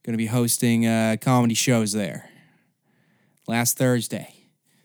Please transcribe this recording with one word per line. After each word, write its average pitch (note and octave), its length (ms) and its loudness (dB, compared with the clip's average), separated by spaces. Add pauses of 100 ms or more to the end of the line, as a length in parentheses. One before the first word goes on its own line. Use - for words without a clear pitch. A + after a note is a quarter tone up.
Gonna A#2 120 -4
be A2+ 100 -2
hosting, A#2 600 0
uh, A2+ 340 2
comedy B2 320 2
shows A2+ 400 0
there. G2+ 380 -6 (1160)
Last A#2 300 -2
Thursday. B2 560 -2 (520)